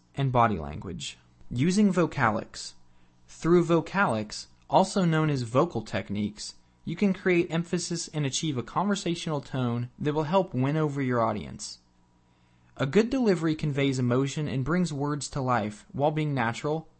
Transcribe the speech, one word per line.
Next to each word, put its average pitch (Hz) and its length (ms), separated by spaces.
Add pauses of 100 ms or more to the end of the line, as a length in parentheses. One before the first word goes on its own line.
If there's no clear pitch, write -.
(140)
and 139 160
body 117 280
language. - 600 (320)
Using 185 400
vocalics. 143 840 (540)
Through 170 360
vocalics, 156 800 (220)
also 190 360
known 156 260
as 135 120
vocal 123 400
techniques, 101 720 (300)
you 160 120
can 196 180
create 175 360
emphasis 170 580
and 147 180
achieve 135 320
a 117 40
conversational 170 800
tone 123 480 (100)
that 147 160
will 156 100
help 185 280
win 131 240
over 147 240
your 123 220
audience. 107 560 (1000)
A 135 100
good 208 240
delivery 180 440
conveys 139 440
emotion 131 500
and 127 160
brings 165 260
words 143 400
to 143 120
life 110 500
while 143 180
being 151 220
natural, 135 560 (120)